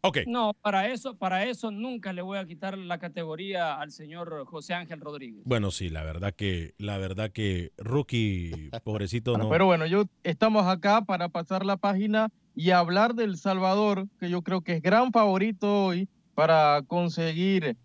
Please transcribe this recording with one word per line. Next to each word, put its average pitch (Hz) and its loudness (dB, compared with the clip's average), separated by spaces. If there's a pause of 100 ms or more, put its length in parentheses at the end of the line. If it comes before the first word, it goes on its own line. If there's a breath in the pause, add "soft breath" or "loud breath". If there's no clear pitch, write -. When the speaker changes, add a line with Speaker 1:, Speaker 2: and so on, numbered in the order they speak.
Speaker 1:
Ok. 180 2
Speaker 2:
No, 233 0
para 202 0
eso, 254 -8
para 185 -2
eso 240 -6
nunca 214 -8
le 180 -8
voy 190 -8
a 190 -8
quitar 190 -10
la 175 -8
categoría 165 -6
al 147 -10
señor 156 -12
José 165 -10
Ángel 170 -10
Rodríguez. 135 -14
Speaker 1:
Bueno, 110 0
sí, 90 -6
la 78 -6
verdad 85 -6
que, 90 -4
la 101 -6
verdad 95 -6
que 92 -2
rookie, 98 -2
Speaker 3:
<laughs> 117 -10
Speaker 1:
pobrecito, 110 -2
Speaker 3:
Bueno, 110 0
Speaker 1:
no. 110 -2
Speaker 3:
pero 170 4
bueno, 165 4
yo, 196 2 (180)
estamos 208 2
acá 202 4
para 175 -2
pasar 185 -4
la 196 0
página 208 0 (260)
y 165 2
hablar 180 4
del 214 0
Salvador, 190 2 (120)
que 180 -4
yo 175 -2
creo 180 -2
que 175 -4
es 160 -2
gran 220 4
favorito 208 2
hoy 185 -2 (240)
para 151 6
conseguir 170 0